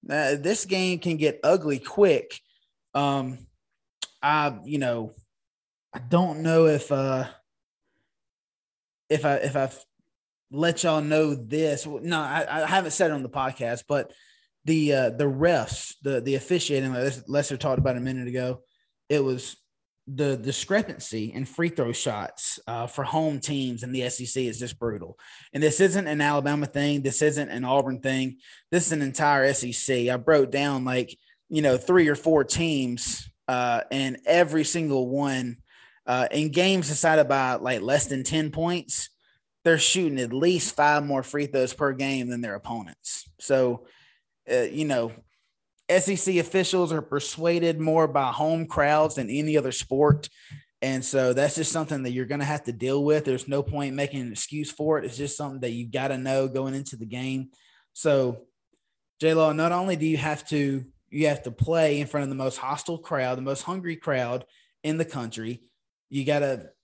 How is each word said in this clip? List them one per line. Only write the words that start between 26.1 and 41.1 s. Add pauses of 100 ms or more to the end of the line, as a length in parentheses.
Alabama
thing.
This
isn't
an
Auburn
thing. (320)
This
is
an
entire
S
E
C.
I
broke
down,
like, (320)
you
know,
three
or
four
teams, (180)
uh,
and
every
single
one, (480)
uh,
in
games
decided
by,
like,
less
than
ten
points, (540)
they're
shooting
at
least
five
more